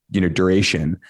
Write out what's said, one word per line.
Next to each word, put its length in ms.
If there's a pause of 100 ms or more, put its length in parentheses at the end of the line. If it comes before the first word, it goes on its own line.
(120)
you 80
know, 80
duration. 720 (100)